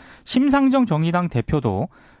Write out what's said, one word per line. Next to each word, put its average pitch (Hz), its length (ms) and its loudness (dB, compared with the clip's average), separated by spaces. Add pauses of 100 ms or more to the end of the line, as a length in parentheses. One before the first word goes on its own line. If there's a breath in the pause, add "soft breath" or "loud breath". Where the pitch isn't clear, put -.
(240 loud breath)
심상정 269 640 2
정의당 170 420 0
대표도 120 600 -2 (320 soft breath)